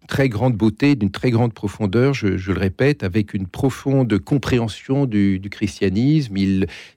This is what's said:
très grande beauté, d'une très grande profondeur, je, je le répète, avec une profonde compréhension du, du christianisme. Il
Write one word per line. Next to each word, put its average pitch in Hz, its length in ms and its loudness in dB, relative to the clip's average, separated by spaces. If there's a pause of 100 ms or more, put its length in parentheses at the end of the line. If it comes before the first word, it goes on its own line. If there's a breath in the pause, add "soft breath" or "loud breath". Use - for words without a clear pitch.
très 139 220 0
grande 120 260 0
beauté, 110 420 2
d'une 101 140 0
très 127 200 -2
grande 117 240 2
profondeur, 110 580 0
je, 101 240 -2
je 92 160 -4
le 87 80 -2
répète, 131 420 0
avec 104 300 -2
une 98 140 -4
profonde 131 720 0
compréhension 131 880 0
du, 101 320 2
du 98 100 -10
christianisme. 107 880 0
Il 95 300 2 (300 loud breath)